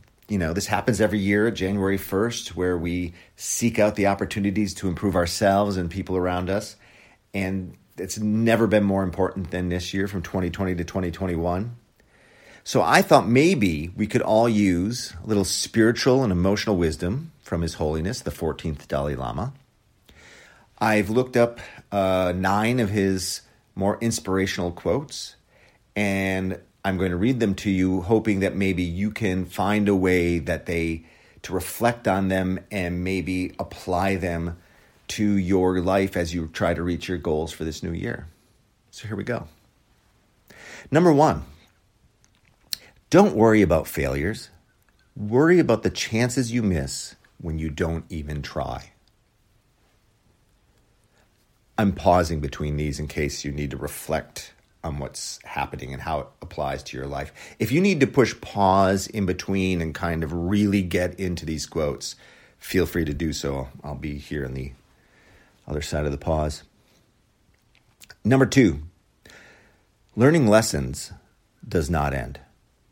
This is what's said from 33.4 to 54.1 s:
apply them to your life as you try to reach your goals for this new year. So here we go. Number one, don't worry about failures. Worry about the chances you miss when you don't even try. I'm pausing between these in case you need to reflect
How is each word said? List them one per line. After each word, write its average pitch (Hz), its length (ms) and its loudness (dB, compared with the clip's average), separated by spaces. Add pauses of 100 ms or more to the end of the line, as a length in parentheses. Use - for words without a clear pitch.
apply 95 600 -2
them 85 400 -4 (520)
to 104 260 2
your 92 460 2
life 98 340 2
as 85 180 -2
you 85 140 -4
try 85 280 -2
to 85 80 -6
reach 87 260 -4
your 90 80 -2
goals 78 340 -2
for - 120 -10
this 80 180 -6
new 87 100 -6
year. 87 360 -8 (640)
So - 160 -14
here 101 100 -8
we 98 60 -6
go. 113 240 -6 (1400)
Number 165 200 6
one, 139 320 4 (1700)
don't 196 260 6
worry 107 280 8
about 82 240 2
failures. 71 640 -4 (640)
Worry 135 440 4
about 117 220 4
the - 80 0
chances 117 640 -2
you 120 80 0
miss 80 540 -2 (240)
when 80 180 -6
you 78 140 -4
don't 82 360 -4
even 73 360 -8
try. 65 480 -8 (3000)
I'm 104 120 2
pausing 87 480 2
between 73 380 -6
these 73 220 -4
in 76 80 -6
case 73 380 -6
you 71 60 -6
need 71 180 -6
to 67 80 -10
reflect - 760 -8 (300)